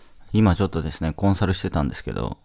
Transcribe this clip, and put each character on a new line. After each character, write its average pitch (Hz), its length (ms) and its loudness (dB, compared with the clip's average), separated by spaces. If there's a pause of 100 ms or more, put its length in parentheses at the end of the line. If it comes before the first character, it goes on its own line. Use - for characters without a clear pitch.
(320)
今 107 220 6
ち 101 80 0
ょ 95 40 2
っ - 40 -2
と 82 100 -4
で 76 120 -4
す - 100 -10
ね、 80 100 -2
コ 101 160 0
ン 98 60 4
サ 90 100 0
ル 92 100 2
し - 60 -6
て - 100 -4
た 76 120 0
ん 69 60 0
で - 80 -6
す - 80 -14
け 60 80 -8
ど - 320 -6